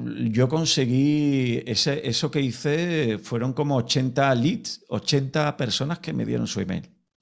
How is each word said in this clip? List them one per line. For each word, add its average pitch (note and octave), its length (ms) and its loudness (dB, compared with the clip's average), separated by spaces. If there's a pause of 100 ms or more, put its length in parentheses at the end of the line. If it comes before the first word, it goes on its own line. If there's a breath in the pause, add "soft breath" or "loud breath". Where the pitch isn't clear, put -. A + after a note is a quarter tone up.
(300)
yo B2 180 4
conseguí C#3 1200 2
ese, - 420 -2
eso B2+ 240 -2
que D#3 80 0
hice, C#3+ 800 0
fueron B2 340 -2
como C#3+ 240 0
ochenta C3 580 2
leads, C3+ 540 -2
ochenta C#3+ 680 -2
personas C#3 420 -2
que - 140 -8
me A#2 120 -2
dieron A#2 220 -2
su - 140 -4
email. F2+ 280 -6 (320)